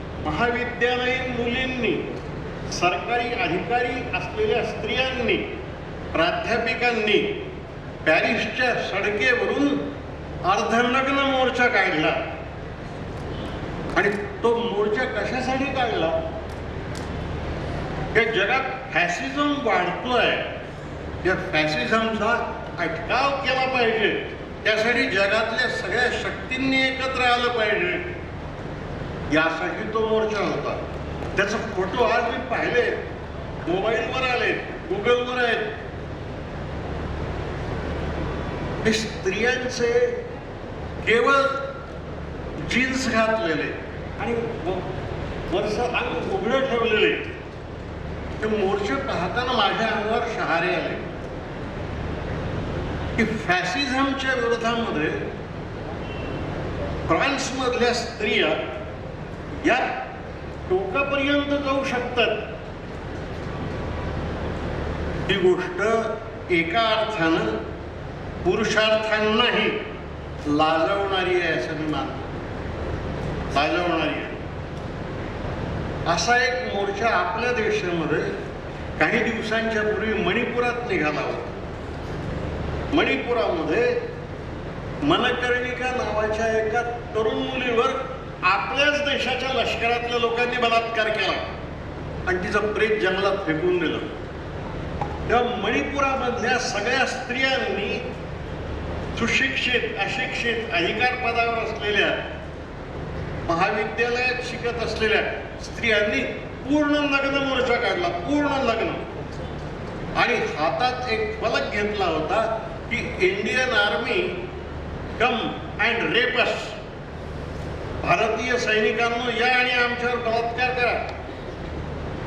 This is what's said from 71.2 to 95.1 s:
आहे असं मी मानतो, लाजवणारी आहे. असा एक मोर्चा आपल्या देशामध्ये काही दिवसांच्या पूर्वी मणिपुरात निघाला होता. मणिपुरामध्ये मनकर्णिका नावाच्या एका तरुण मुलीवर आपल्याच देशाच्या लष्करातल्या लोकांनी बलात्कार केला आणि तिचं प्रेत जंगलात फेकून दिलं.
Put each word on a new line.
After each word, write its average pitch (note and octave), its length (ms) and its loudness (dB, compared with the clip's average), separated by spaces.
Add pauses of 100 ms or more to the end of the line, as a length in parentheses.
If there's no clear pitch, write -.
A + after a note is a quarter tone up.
आहे E3 120 2
असं D#3 220 -2
मी D3+ 180 -2
मानतो, - 280 -4 (1300)
लाजवणारी D#4+ 540 2
आहे. - 220 -4 (1800)
असा F3 300 4
एक B3 380 2
मोर्चा G3+ 340 2
आपल्या A3 440 2
देशामध्ये F3 720 2 (760)
काही G#3+ 320 4
दिवसांच्या A3 520 0
पूर्वी G#3+ 320 2
मणिपुरात A#3 720 0
निघाला D3+ 320 2
होता. - 300 -4 (1400)
मणिपुरामध्ये A#3 1080 2 (1000)
मनकर्णिका B3 880 2
नावाच्या A3 760 0
एका A#3 160 2
तरुण A#3+ 520 -2
मुलीवर C4 560 2 (520)
आपल्याच C#4 580 4
देशाच्या B3+ 540 0
लष्करातल्या A#3 640 2
लोकांनी A#3+ 380 2
बलात्कार A3+ 520 2
केला - 500 0 (720)
आणि F#3 100 2
तिचं G#3 340 2
प्रेत G#3+ 280 4
जंगलात F#3+ 360 4 (100)
फेकून F3 320 4
दिलं. D3 200 2 (1300)